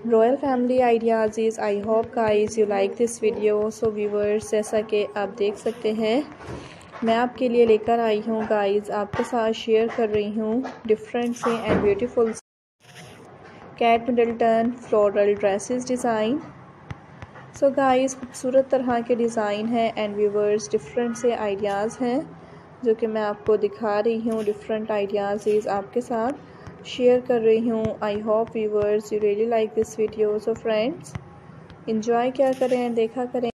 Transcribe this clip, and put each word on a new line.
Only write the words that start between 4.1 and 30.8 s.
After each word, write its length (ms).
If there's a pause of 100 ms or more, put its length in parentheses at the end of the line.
जैसा 320
कि 200 (140)
आप 220
देख 180
सकते 380
हैं 300 (800)
मैं 120
आपके 320
लिए 180
लेकर 340
आई 260
हूँ 200
guys, 440
आपके 340
साथ 360
share 360
कर 120
रही 300
हूँ 240 (240)
different 500
से 140
and 320
beautiful 500 (1500)
Cat 320
मिडलटन 600 (160)
Floral 460
Dresses 540
Design। 520 (1160)
So 200
गाइस, 380
खूबसूरत 560
तरह 300
के 160
डिज़ाइन 520
हैं 280
and 200
व्यूअर्स 540
डिफरेंट 460
से 180
आइडियाज़ 680
हैं 200 (640)
जो 100
कि 120
मैं 160
आपको 340
दिखा 440
रही 200
हूँ, 240
डिफरेंट 460
आइडियाज़ 800
आपके 300
साथ 500 (360)
शेयर 400
कर 140
रही 280
हूँ। 140 (200)
I 200
hope 300
viewers 600
you 80
really 300
like 240
this 220
video। 340 (140)
So 100
फ्रेंड्स, 580 (760)